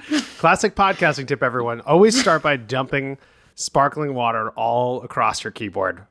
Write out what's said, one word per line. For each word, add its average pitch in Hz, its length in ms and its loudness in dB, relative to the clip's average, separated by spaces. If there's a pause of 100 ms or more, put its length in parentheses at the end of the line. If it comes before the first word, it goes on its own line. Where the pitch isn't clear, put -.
(400)
Classic 180 360 2
podcasting 170 520 0
tip, 135 160 -2
everyone. 117 380 -2
Always 202 380 6
start 175 220 2
by 147 160 2
dumping 135 600 -4 (380)
sparkling 143 580 0
water 113 380 -2
all 120 520 -2
across 117 400 -2
your 110 80 -8
keyboard 95 600 -6